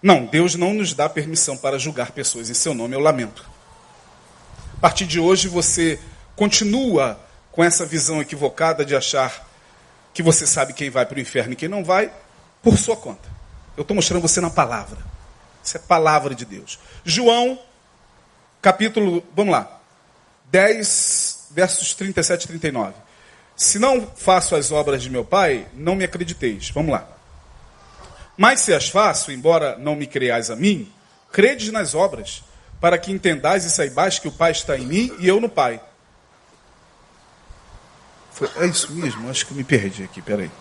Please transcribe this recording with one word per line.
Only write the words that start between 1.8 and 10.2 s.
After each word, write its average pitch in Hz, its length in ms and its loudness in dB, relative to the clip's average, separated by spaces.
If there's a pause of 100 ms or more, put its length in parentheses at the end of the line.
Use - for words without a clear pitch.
pessoas 117 380 -6
em 120 40 -10
seu 151 200 -2
nome, 120 220 -6
eu 135 40 -2
lamento. 131 460 0 (1300)
A - 20 -12
partir 185 260 2
de 165 140 -2
hoje 185 280 4
você 170 520 0 (360)
continua 208 840 0 (320)
com 170 120 2
essa 170 220 2
visão 156 360 -2
equivocada 151 640 -2
de 139 100 -2
achar 131 520 -2 (680)
que 170 100 -6